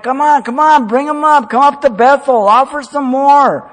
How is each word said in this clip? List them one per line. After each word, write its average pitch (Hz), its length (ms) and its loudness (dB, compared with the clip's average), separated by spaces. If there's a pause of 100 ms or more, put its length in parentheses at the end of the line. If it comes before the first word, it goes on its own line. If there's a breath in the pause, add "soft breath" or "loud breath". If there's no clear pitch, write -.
Come 254 180 -6
on, 294 220 0
come 240 160 -8
on, 302 280 2
bring 247 200 -2
him 302 180 -6
up. 294 260 2
Come 247 120 0
up 277 200 0
to 285 80 2
Bethel. 247 580 0
Offer 262 340 0
some 285 220 -8
more. 269 680 0